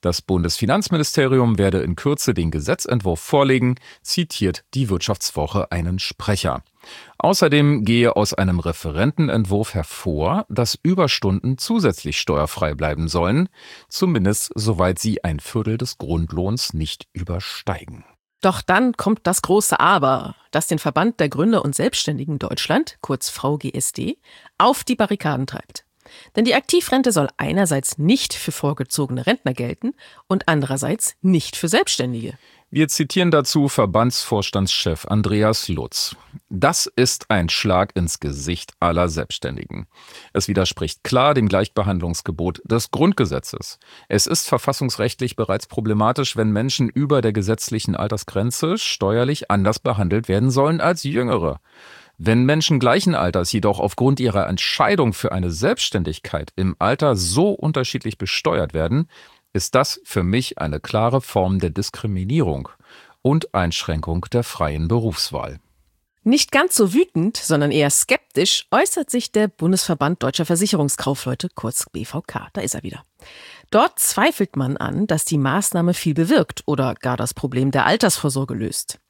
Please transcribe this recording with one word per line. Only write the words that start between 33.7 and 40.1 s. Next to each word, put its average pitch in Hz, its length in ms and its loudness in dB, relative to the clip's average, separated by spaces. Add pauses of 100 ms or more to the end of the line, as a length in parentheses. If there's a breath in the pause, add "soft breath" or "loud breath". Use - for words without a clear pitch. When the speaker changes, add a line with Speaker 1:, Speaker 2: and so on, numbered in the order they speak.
Speaker 1:
Andreas 107 640 0
Lutz. - 480 -4 (320 loud breath)
„Das 135 380 2
ist - 440 0
ein 90 200 2
Schlag 92 440 2
ins 87 240 -2
Gesicht 71 640 -6
aller 87 300 2
Selbstständigen. - 800 -8 (440 loud breath)